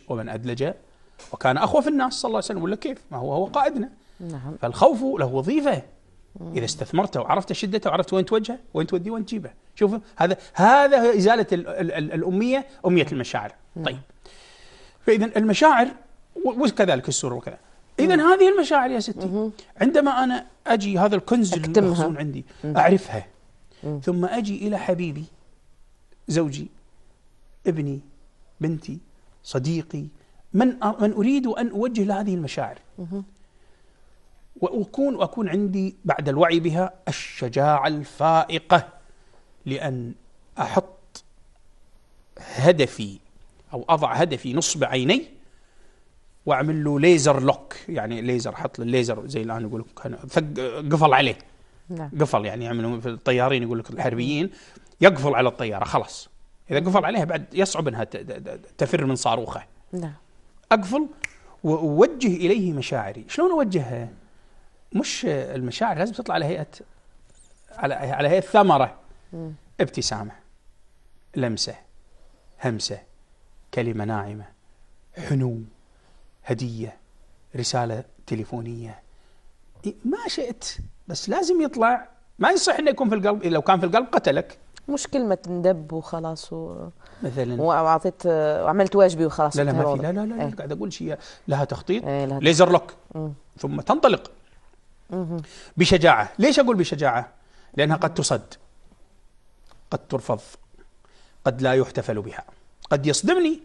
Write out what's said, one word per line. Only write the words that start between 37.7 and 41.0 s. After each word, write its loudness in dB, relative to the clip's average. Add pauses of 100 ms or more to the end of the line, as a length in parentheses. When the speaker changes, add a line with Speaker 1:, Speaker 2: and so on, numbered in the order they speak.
Speaker 1:
الفائقة 2 (800)
لأن -6 (460)
أحط -4 (1160)